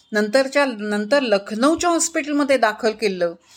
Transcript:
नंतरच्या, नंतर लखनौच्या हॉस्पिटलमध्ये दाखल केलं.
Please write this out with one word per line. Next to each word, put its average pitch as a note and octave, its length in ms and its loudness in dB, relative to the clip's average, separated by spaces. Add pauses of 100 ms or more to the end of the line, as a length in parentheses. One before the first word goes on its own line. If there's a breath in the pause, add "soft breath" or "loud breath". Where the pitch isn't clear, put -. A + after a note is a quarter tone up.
(120 soft breath)
नंतरच्या, C4 540 2
नंतर G#3+ 540 -2
लखनौच्या B3 720 0
हॉस्पिटलमध्ये D4 680 0
दाखल A3 340 0
केलं. F#3 440 -2 (220 loud breath)